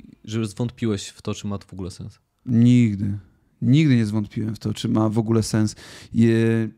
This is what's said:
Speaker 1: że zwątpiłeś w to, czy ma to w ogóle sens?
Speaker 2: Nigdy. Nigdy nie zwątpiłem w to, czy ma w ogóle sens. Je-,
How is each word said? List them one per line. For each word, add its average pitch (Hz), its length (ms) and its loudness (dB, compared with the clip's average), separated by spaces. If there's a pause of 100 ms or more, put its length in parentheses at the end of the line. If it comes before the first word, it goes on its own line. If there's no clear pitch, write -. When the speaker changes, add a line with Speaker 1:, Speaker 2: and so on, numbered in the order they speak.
(240)
Speaker 1:
że 110 220 -4
zwątpiłeś 110 640 -4
w - 140 -20
to, 104 120 -6
czy - 120 -12
ma 101 120 -6
to - 100 -16
w - 40 -20
ogóle 92 180 -10
sens? - 280 -16 (280)
Speaker 2:
Nigdy. 113 720 2 (440)
Nigdy 135 340 4
nie 113 100 2
zwątpiłem 107 480 -4
w - 40 -14
to, 107 160 -6
czy - 140 -6
ma 110 200 2
w 107 100 0
ogóle 113 240 2
sens. 107 340 0 (380)
Je-, 113 640 2